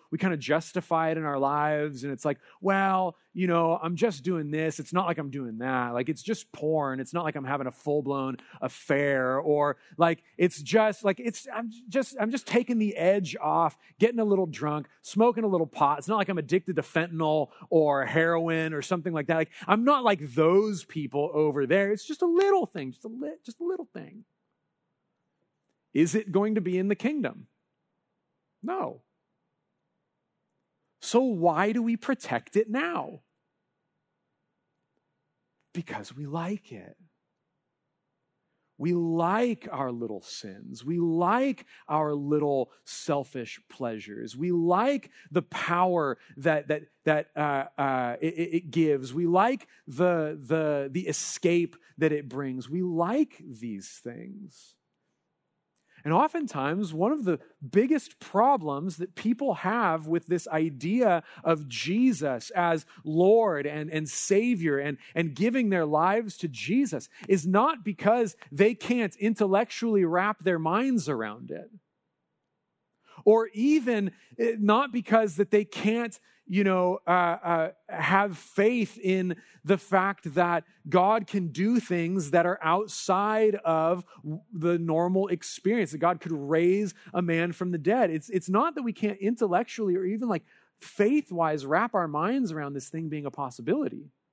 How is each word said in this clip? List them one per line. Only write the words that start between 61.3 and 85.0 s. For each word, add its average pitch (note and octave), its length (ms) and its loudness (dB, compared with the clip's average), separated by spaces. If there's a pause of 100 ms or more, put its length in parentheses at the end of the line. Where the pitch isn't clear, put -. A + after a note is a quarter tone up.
of D#3 240 0
Jesus C#3+ 840 0
as E3+ 340 0 (200)
Lord F3 600 4
and, D3+ 260 -6
and D#3 160 -4
Savior F#3+ 720 0
and, C#3+ 200 -4 (160)
and E3 200 -2
giving A3+ 360 2
their F3 160 2
lives F#3 520 0
to F3 100 -4
Jesus D#3 600 -2 (180)
is F3+ 200 2
not A3 380 2
because G#3+ 520 0 (160)
they G3 220 4
can't A#3 420 -2
intellectually G#3 880 2
wrap F3 400 0
their F3 140 2
minds F#3+ 500 0
around A2+ 420 -6
it. A3+ 200 -12 (1500)
Or A3+ 300 6
even, A#3 560 2 (280)
eh, A#3 200 0
not G#3+ 340 4
because G#3+ 440 2
that G3 140 0
they G#3 140 4
can't, A3+ 540 -2 (280)
you G3 160 2
know, F#3 440 4
uh, - 40 2
uh, E3+ 600 2 (180)
have F3 480 0
faith A3 600 0
in F#3 380 0 (280)
the F#3 140 2
fact F#3+ 560 -2
that E3+ 300 2 (220)
God F#3+ 400 4
can F#3 220 -2
do G3 320 0
things F3 520 -2
that E3+ 120 6
are F3 160 0
outside G3+ 920 2
of E3 500 2 (120)
w-, D#3 260 -10 (100)
the E3+ 260 0
normal F3 500 2